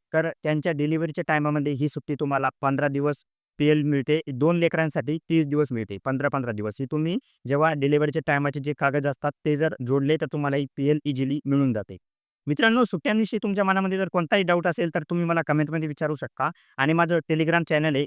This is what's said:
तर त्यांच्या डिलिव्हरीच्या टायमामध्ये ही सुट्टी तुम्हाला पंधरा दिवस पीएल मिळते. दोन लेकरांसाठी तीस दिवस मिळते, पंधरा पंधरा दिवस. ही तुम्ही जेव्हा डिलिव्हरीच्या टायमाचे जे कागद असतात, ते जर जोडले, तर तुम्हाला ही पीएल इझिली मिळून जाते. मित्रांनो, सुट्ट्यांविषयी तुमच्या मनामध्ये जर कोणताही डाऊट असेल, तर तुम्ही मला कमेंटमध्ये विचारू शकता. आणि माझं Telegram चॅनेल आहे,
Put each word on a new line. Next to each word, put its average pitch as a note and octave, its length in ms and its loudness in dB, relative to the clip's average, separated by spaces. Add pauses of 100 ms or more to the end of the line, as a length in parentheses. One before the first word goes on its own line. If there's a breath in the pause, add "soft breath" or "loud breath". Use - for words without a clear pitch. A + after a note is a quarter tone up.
(120)
तर E3 180 0 (120)
त्यांच्या D3+ 300 0
डिलिव्हरीच्या D#3 560 -2
टायमामध्ये D3 440 0
ही C#3 160 -2
सुट्टी D3 260 -6
तुम्हाला C#3 340 0 (120)
पंधरा C#3 280 0
दिवस C#3+ 280 0 (420)
पीएल D3+ 240 4
मिळते. D3 380 0 (120)
दोन D3+ 240 2
लेकरांसाठी D#3+ 600 -2
तीस D#3+ 280 2
दिवस D3 260 0
मिळते, G#2+ 320 -4
पंधरा C3+ 240 -2
पंधरा B2+ 240 -2
दिवस. G#2 280 -4
ही C3+ 60 -4
तुम्ही D#3+ 320 -2 (280 soft breath)
जेव्हा D3 260 2
डिलिव्हरीच्या D3 540 2
टायमाचे C#3+ 340 0
जे C#3+ 180 -4
कागद C#3 280 0
असतात, C#3+ 260 -2 (120)
ते D3+ 120 2
जर D#3 180 0 (120)
जोडले, C#3 340 2
तर D#3 60 -2
तुम्हाला C#3+ 300 -2
ही C#3+ 100 0 (100)
पीएल C#3+ 280 2
इझिली C3+ 400 -2
मिळून C#3 280 2
जाते. G2+ 240 -6 (500)
मित्रांनो, A3+ 380 2
सुट्ट्यांविषयी G#3+ 580 0
तुमच्या G3+ 220 0
मनामध्ये F#3+ 340 0
जर F#3+ 100 -2
कोणताही F3+ 340 0
डाऊट F3 240 2
असेल, E3+ 280 0
तर E3+ 80 -2
तुम्ही F3 220 -2
मला E3 220 2
कमेंटमध्ये D3+ 420 0
विचारू D3+ 260 -4
शकता. C#3 360 -4 (260 soft breath)
आणि C#3+ 160 2
माझं E3+ 260 2 (120)
Telegram D#3+ 380 2
चॅनेल D#3 260 2
आहे, C#3 120 0